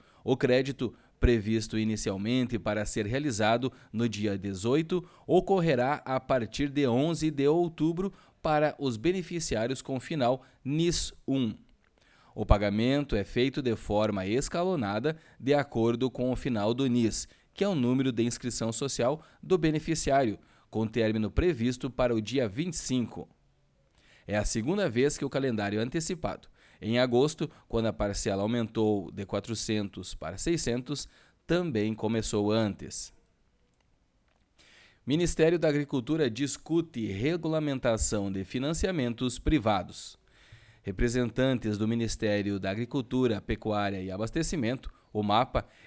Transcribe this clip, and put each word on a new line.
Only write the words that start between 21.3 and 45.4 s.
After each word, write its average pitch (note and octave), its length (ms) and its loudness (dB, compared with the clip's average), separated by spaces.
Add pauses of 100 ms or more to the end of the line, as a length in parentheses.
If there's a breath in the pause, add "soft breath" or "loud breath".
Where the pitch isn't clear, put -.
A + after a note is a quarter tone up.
previsto B2+ 580 0
para A#2+ 240 0
o A2 80 0
dia A2+ 280 0
vinte D#3 240 -4
e - 40 -2
cinco. A#2+ 520 -4 (1000 soft breath)
É G2+ 100 0
a G#2 80 2
segunda E3 420 0
vez B2+ 300 2
que - 80 -4
o C3+ 40 -4
calendário G#2+ 500 -2
é A2 40 0
antecipado. D#3+ 640 -4 (320 soft breath)
Em A2+ 200 0
agosto, C3 500 2 (180 loud breath)
quando A2+ 200 0
a G#2 60 0
parcela G2+ 500 -2
aumentou G#2+ 680 0
de G2 140 -8
quatrocentos G#2 880 -4
para E2 240 -8
seiscentos, C3+ 680 -2 (380 soft breath)
também C#3 480 0
começou G#2+ 560 0
antes. G#2 640 -2 (1900 soft breath)
Ministério E3 540 4
da E3 80 2
Agricultura D3 600 0
discute C#3 800 -2
regulamentação C3 1200 0
de G2 140 -6
financiamentos C3 920 -2
privados. G#2 800 0 (640 soft breath)
Representantes A#2 920 0
do G#2+ 100 0
Ministério G#2 720 0
da F#2+ 120 -4
Agricultura, A#2+ 680 0
Pecuária G#2 600 -2
e F#2 100 -8
Abastecimento, A#2 800 -2 (220 soft breath)
o G#2+ 80 0
mapa, A2 460 2 (200 soft breath)